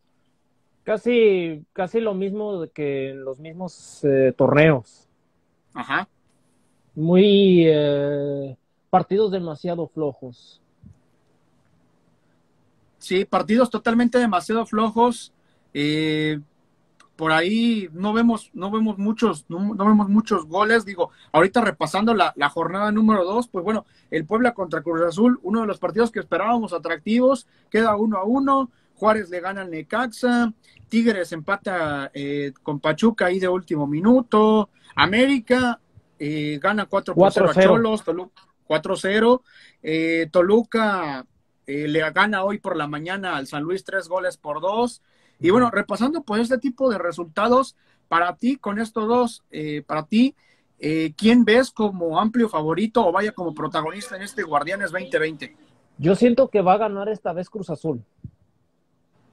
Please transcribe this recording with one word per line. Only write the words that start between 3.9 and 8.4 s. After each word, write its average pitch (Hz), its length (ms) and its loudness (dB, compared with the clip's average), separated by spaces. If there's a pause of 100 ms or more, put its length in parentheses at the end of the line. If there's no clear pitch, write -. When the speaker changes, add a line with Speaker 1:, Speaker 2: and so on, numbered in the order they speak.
Speaker 1:
eh, 135 320 4
torneos. 139 720 2 (640)
Speaker 2:
Ajá. 165 340 -6 (880)
Speaker 1:
Muy, 185 720 6
eh, 143 920 0 (320)